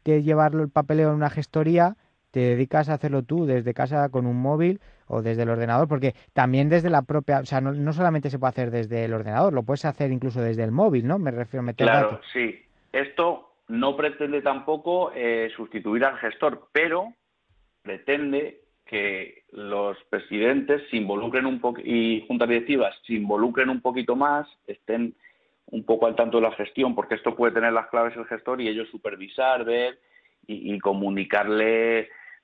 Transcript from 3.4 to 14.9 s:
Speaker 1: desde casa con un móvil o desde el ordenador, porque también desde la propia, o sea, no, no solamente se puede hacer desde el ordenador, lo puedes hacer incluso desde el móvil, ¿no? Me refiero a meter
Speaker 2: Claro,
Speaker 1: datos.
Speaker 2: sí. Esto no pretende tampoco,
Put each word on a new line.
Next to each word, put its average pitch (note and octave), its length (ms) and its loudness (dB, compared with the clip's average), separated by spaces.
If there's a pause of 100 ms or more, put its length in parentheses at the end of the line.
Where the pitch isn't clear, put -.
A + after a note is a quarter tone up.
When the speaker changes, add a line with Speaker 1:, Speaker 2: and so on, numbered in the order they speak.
Speaker 1:
desde B2 280 0
casa C#3 360 0
con B2+ 160 0
un B2 160 0
móvil D#3+ 380 2 (260)
o A2+ 160 -2
desde A2+ 220 0
el A2+ 60 0
ordenador, A#2 380 2
porque C#3 280 0 (160)
también C3 360 4
desde E3+ 220 4
la D3 140 4
propia, C#3+ 360 0
o C3 60 -6
sea, C3 160 -2
no, C3+ 120 -2
no D3 200 -2
solamente D#3 380 0
se C3+ 80 -4
puede B2+ 100 0
hacer A#2+ 220 -2
desde A#2 340 -2
el A2+ 80 -2
ordenador, A2 400 0
lo B2+ 80 0
puedes C3 240 -2
hacer C#3+ 260 -2
incluso B2+ 300 -2
desde A#2 220 0
el A2 80 0
móvil, C#3 340 2
¿no? E3+ 140 0
Me D#3 100 -2
refiero A#2+ 320 -6
a A#2+ 40 -4
meter A#2 200 -2
Speaker 2:
Claro, A2 260 4
Speaker 1:
datos. G#2+ 220 -10
Speaker 2:
sí. A#2 260 -4 (320)
Esto C#3+ 640 -2 (140)
no B2+ 280 0
pretende C#3+ 460 -2
tampoco, D3+ 720 -2